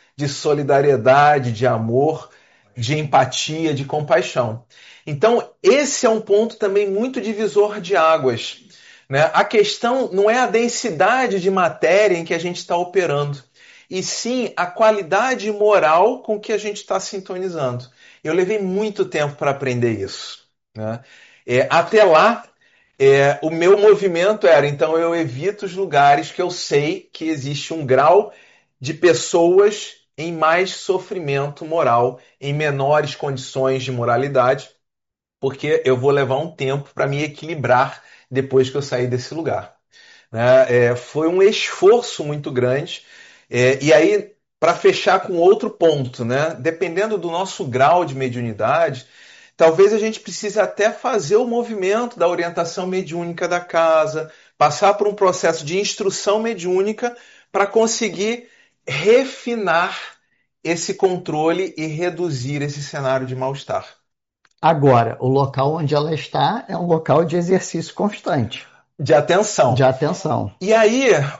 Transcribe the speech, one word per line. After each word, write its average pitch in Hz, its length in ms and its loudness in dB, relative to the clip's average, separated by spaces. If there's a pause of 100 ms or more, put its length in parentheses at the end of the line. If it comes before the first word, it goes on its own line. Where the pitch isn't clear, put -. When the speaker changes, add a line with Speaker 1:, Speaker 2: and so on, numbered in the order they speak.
(180)
Speaker 1:
de 143 100 -4
solidariedade, 139 1300 2
de 113 120 -2
amor, 123 640 0 (440)
de 127 240 -4
empatia, 151 760 -2
de 135 100 -4
compaixão. 143 800 -2 (420)
Então, 214 460 0 (100)
esse 269 440 2
é 233 40 4
um 220 120 0
ponto 214 340 0
também 202 340 0
muito 240 300 -4
divisor 208 640 -2
de 180 160 -2
águas, 156 680 0 (460)
né? 143 240 2
A 180 100 4
questão 233 720 0
não 202 160 2
é 240 100 2
a 247 80 2
densidade 220 920 0
de 185 120 0
matéria 185 640 2
em 165 60 -6
que 165 100 -4
a 165 60 -2
gente 175 260 -8
tá 175 120 -2
operando, 147 640 -2 (460)
e 185 120 -6
sim 233 540 -6
a 175 100 -2
qualidade 208 880 0
moral 202 680 2
com 214 180 -6
que 220 140 -8
a 208 40 0
gente 208 280 -10
tá 190 120 -2
sintonizando. 180 880 -8 (380)
Eu 156 100 -4
levei 185 240 0
muito 196 460 -2
tempo 147 320 -4
pra 143 160 -2
aprender 120 480 -2
isso, - 480 -12 (280)
né? 110 260 -8 (440)
É, 123 240 0
até 170 360 4
lá, - 400 4 (520)
é, 139 440 4
o 160 80 -4
meu 170 280 4
movimento 196 680 2
era, 147 180 6
então 156 320 0
eu 170 160 0
evito 165 520 -4
os 175 80 -10
lugares 143 580 2
que - 100 -6
eu 180 80 -2
sei 165 640 -4
que - 140 -10
existe 143 480 -6
um 160 120 -6
grau 151 460 4 (480)
de 131 140 -6
pessoas 175 1080 2 (180)
em 165 140 -8
mais 165 400 0
sofrimento 147 920 -4
moral, 127 540 0 (200)
em 143 140 -6
menores 147 640 -2
condições 131 640 -4
de 131 100 -8
moralidade, 127 760 0 (720)
porque 147 440 -2
eu 131 140 2
vou 135 140 0
levar 135 240 2
um 160 160 -4
tempo 139 420 -6
pra 143 140 -2
me 143 160 -4
equilibrar 139 800 -2 (260)
depois 131 400 0
que 147 80 -8
eu 139 60 -4
sair 123 240 -4
desse 123 260 -6
lugar, 135 400 -6 (580)
né? 123 380 4
É, 120 260 4
foi 151 320 -2
um 180 140 2
esforço 208 800 2
muito 147 280 -8
grande. 127 520 -2 (460)
É, 127 340 2
e 151 80 4
aí, 196 420 4 (260)
pra 165 160 2
fechar 185 460 2
com 180 160 -6
outro 202 340 4
ponto, 143 520 0
né? 139 360 -2
Dependendo 175 580 -4
do 170 140 -6
nosso 185 340 -6
grau 143 400 2
de 139 80 -8
mediunidade, 123 920 -4 (500)
talvez 170 340 6
a 220 60 2
gente 220 220 -4
precise 208 400 -6
até 202 320 0
fazer 208 460 -2
o 247 100 0
movimento 226 720 -4
da 170 80 4
orientação 170 580 -4
mediúnica 170 600 -6
da 175 140 -2
casa, 160 680 0 (240)
passar 190 380 2
por 208 140 -2
um 202 80 -2
processo 175 500 0
de 175 140 -4
instrução 202 600 -2
mediúnica 214 760 -4 (360)
pra 196 140 0
conseguir 220 800 -2 (400)
refinar 196 1080 0 (680)
esse 170 320 -4
controle 175 800 -4
e 156 80 -8
reduzir 156 800 -6
esse 147 180 -8
cenário 131 460 -4
de 127 80 -8
mal-estar. 131 500 -6 (720)
Speaker 2:
Agora, 135 600 4
o 127 80 -2
local 135 480 0
onde 151 180 -4
ela 151 200 0
está 151 540 -4
é 175 80 -8
um 175 120 -4
local 160 360 2
de 170 120 -4
exercício 175 580 -2
constante. 175 760 -4 (320)
Speaker 1:
De 151 140 0
atenção. 147 600 2
Speaker 2:
De 127 80 2
atenção. 131 760 -2
Speaker 1:
E 202 140 0
aí, 226 380 4 (280)